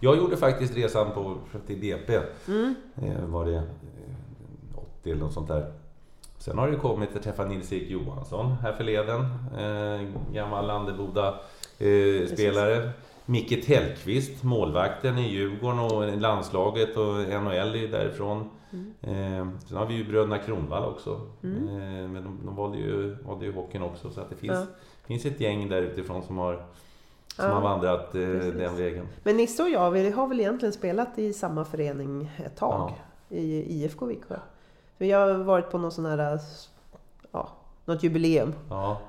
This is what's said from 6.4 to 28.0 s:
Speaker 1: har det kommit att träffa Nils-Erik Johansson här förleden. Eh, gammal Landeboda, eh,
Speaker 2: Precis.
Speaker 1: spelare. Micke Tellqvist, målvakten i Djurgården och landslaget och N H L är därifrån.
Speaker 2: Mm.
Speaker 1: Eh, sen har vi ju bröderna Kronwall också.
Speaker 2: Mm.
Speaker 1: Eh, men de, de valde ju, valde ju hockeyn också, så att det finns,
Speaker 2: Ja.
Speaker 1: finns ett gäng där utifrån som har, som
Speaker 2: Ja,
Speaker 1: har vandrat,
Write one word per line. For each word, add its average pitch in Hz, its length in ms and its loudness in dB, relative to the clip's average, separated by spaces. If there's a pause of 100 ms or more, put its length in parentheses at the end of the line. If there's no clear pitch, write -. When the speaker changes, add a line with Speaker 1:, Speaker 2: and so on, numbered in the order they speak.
Speaker 1:
har 127 120 2
det 151 60 0
kommit 110 400 -2
att 101 60 -6
träffa 101 220 -4
Nils-Erik 95 460 -4
Johansson 90 600 -4
här 117 200 0
förleden. 110 480 0 (380)
Eh, 104 500 -2 (260)
gammal 104 320 0
Landeboda, 101 600 0
eh, 95 60 0 (440)
Speaker 2:
Precis. 101 540 6
Speaker 1:
spelare. 107 580 4 (360)
Micke 120 400 2
Tellqvist, 127 760 2
målvakten 110 760 4
i 120 100 2
Djurgården 104 500 0
och 107 420 2
landslaget 104 760 4
och 104 240 2
N 101 260 0
H 98 60 0
L 98 240 2
är 110 120 -2
därifrån. 104 640 -2 (200)
Speaker 2:
Mm. 190 300 -10
Speaker 1:
Eh, 95 580 -4 (100)
sen 104 80 -8
har 104 100 -2
vi 113 80 -4
ju 113 140 -2
bröderna 107 300 2
Kronwall 95 460 -2
också. - 360 -6 (220)
Speaker 2:
Mm. 202 260 -4
Speaker 1:
Eh, 95 400 -6
men 92 160 -8
de, 95 200 -10
de 98 120 -8
valde 101 220 -4
ju, 101 380 -2 (100)
valde 98 200 -8
ju 101 60 -4
hockeyn 92 300 -6
också, 87 280 -8
så 98 100 -10
att 95 100 -10
det - 60 -12
finns, - 220 -4
Speaker 2:
Ja. 185 80 -2 (400)
Speaker 1:
finns 117 200 -4
ett 143 140 -4
gäng 104 280 0
där 92 140 2
utifrån 92 400 -4
som 92 160 -6
har, 90 160 0 (840)
som - 80 -4
Speaker 2:
Ja, 196 60 4
Speaker 1:
har 101 100 2
vandrat, 90 540 2